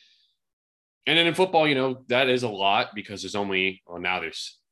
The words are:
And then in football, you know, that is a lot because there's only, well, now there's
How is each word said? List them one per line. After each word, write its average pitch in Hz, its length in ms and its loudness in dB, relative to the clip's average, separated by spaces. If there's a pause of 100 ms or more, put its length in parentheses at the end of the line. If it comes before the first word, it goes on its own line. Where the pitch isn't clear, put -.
(1080)
And 151 120 2
then 170 80 4
in 165 80 2
football, 175 320 4
you 143 80 2
know, 131 340 -2
that 127 200 2
is 127 160 2
a 120 40 -2
lot 101 460 0
because 98 280 -10
there's 95 120 -10
only, 95 500 -2
well, 87 140 -14
now 90 220 -4
there's - 400 -12 (100)